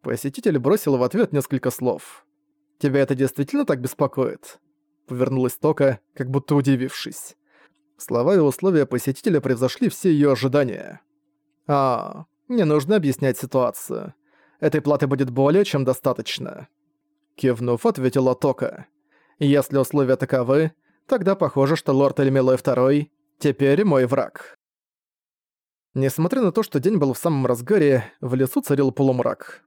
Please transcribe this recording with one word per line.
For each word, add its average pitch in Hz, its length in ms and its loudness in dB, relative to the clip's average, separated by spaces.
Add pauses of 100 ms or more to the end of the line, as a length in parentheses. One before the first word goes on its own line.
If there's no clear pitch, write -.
Посетитель 139 600 -4
бросил 143 360 0
в 123 60 2
ответ 185 300 0
несколько 131 400 -2
слов. - 520 -6 (540)
«Тебя 139 220 0
это 135 160 0
действительно 139 480 -2
так 139 160 -2
беспокоит?» - 800 -6 (480)
Повернулась 127 480 -2
Тока, 143 420 0 (160)
как 127 160 -8
будто 135 240 0
удивившись. 131 840 -2 (600)
Слова 131 400 0
и - 20 6
условия 151 480 2
посетителя 135 540 -2
превзошли 131 480 0
все 180 240 0
её 143 200 4
ожидания. 127 680 -2 (680)
«А, 139 600 -2 (220)
не 233 160 0
нужно 151 320 2
объяснять 139 420 0
ситуацию. - 760 -4 (460)
Этой 156 200 0
платы 143 260 0
будет 135 240 -2
более 143 340 2
чем 147 200 -2
достаточно», - 840 -4 (680)
кивнув, 120 500 -2
ответила 131 500 0
Тока. - 520 -4 (520)
«Если 143 380 2
условия 131 400 2
таковы, 139 560 0 (340)
тогда 196 280 0
похоже, 139 420 0
что - 160 -2
лорд 139 280 2
Эльмилой 131 360 4
второй 135 560 0 (260)
теперь 139 460 2
мой 139 220 4
враг». - 480 -4 (1400)
Несмотря 160 480 0
на 214 100 2
то, 226 100 0
что - 160 -2
день 185 200 2
был 139 160 0
в - 40 -14
самом 143 280 0
разгаре, 127 580 2 (160)
в 127 140 -4
лесу 131 260 0
царил 139 320 0
полумрак. 127 760 -2